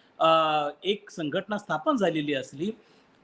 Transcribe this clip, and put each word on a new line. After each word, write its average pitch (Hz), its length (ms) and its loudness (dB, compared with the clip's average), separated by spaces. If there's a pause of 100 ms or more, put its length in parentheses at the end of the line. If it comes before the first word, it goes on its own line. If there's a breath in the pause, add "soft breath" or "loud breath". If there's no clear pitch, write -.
(200 soft breath)
अ, 156 500 4 (140)
एक 202 260 -4
संघटना 180 480 -4
स्थापन 196 380 -2
झालेली 160 380 0
असली 139 380 -6 (520 soft breath)